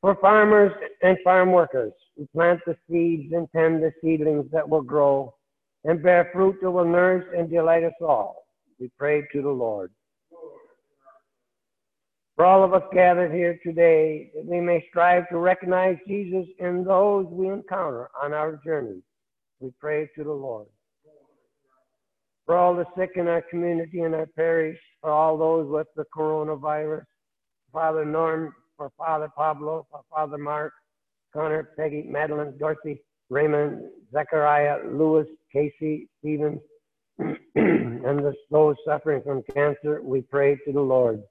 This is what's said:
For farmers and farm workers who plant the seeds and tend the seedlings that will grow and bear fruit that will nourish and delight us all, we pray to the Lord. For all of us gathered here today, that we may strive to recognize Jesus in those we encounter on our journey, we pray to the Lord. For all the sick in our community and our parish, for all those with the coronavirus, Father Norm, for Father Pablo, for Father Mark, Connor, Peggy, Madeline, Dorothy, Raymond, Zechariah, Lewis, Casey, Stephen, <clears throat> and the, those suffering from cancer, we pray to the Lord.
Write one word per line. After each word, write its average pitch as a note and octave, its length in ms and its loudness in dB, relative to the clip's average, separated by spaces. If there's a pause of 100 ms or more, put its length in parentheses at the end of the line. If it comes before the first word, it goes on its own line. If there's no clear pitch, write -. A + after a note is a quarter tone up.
For G3 120 4
farmers G#3 540 6 (300)
and F#3 220 6
farm F#3 280 6
workers C3+ 420 2 (220)
who D3 120 -14
plant E3+ 400 2
the E3 100 -6 (100)
seeds E3 460 -2
and E3+ 180 -4
tend D#3+ 300 2
the D#3 100 0 (120)
seedlings D3+ 480 0
that D3+ 180 -2
will D3+ 140 2
grow C#3 500 0 (500)
and D#3+ 200 0
bear F3 280 4
fruit F#3+ 300 2
that F#3 80 -2
will F3+ 160 0
nourish F3+ 400 2 (100)
and E3+ 140 -2
delight E3 340 2
us E3 180 -2
all, A#2+ 440 -2 (340)
we B2 200 -12
pray D3 320 0
to D3 100 -4
the C#3+ 80 -4
Lord. A2 420 -4 (2500)
For E3 100 4
all F#3+ 180 8
of F#3 120 2
us F#3 80 4 (100)
gathered F3+ 380 4
here F3 320 -2
today, D#3+ 720 2
that - 100 -12
we F3 140 -4
may F3 300 0
strive F3 400 2
to E3+ 80 -6
recognize F#3 600 0 (100)
Jesus F#3+ 380 -6 (140)
in F3+ 240 -4
those G3 480 2
we F#3 160 -4
encounter E3+ 640 -8 (120)
on C#3+ 100 -6
our D3+ 320 -6
journey, B2 380 -6 (580)
we B2+ 200 -12
pray D3+ 360 -6
to D#3 80 -12
the D3 80 -8
Lord. B2+ 360 -10 (1800)
For E3 100 0
all F3+ 200 4
the F3 100 -4 (100)
sick F#3 200 -4
in F3 120 -2
our E3+ 140 0
community E3+ 600 -6
and E3 120 -2
our D#3+ 140 -6
parish, E3 500 -2 (240)
for D#3+ 80 -6
all D#3 260 2
those D#3+ 320 0
with D3+ 280 -4
the D3+ 100 -8 (100)
coronavirus, D#3 920 -6 (680)
Father D#3+ 320 -2
Norm, D#3+ 480 -4 (240)
for C#3+ 200 -14
Father D#3 380 -6
Pablo, D#3 540 -6
for C#3+ 120 -20 (100)
Father D3+ 260 -6
Mark, D3 360 -8 (600)
Connor, D#3 440 -6
Peggy, D3+ 300 -6
Madeline, D3 500 -6
Dorothy, D3+ 440 -8 (280)
Raymond, D3 600 -2 (220)
Zechariah, D3 680 2 (140)
Lewis, D#3 360 2 (240)
Casey, D3+ 560 -4 (120)
Stephen, D3+ 400 -4 (320)
<clears throat> - 280 -20
and - 200 -6 (160)
the, C#3 800 0 (180)
those D3+ 240 4 (100)
suffering D3+ 380 -2
from C3+ 200 -6 (100)
cancer, D3 500 0
we C3 180 -2
pray C#3 440 2
to D3 60 -8
the C#3+ 100 0
Lord. B2 480 2